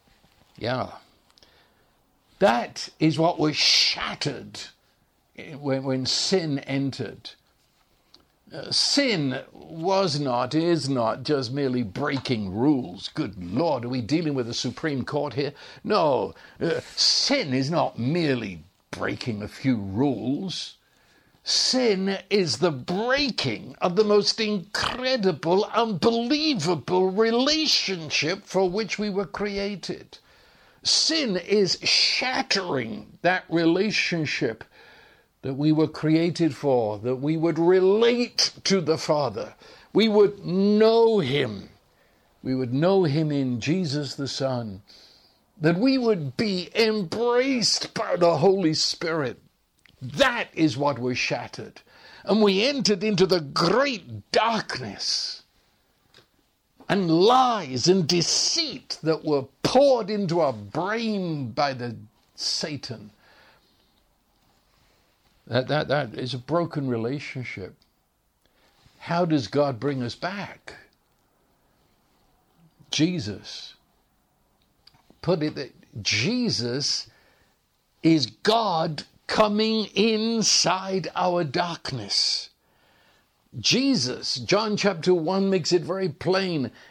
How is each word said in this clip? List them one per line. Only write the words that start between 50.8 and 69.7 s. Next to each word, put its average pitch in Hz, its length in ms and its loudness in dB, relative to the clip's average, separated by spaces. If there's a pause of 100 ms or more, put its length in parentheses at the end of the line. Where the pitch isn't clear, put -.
was 123 180 -4
shattered. 117 640 -8 (440)
And 208 160 2
we 202 240 4
entered 214 380 0
into 196 220 2
the 175 160 2
great 170 920 -2
darkness - 1120 -4 (1400)
and 180 220 2
lies 190 800 4
and 185 200 6
deceit - 960 -2
that 156 220 0
were 143 200 0 (160)
poured 254 480 4
into 202 300 0
our 135 140 2
brain 170 1000 -4
by 143 220 0
the 120 220 -8 (400)
Satan. 117 760 -8 (2250)
That, 123 200 0
that, 139 220 -2
that 131 260 -2
is 123 180 -8
a 131 40 -6
broken 156 500 -2
relationship. 120 880 -6 (1200)
How 170 280 -2
does 151 220 0
God 139 320 0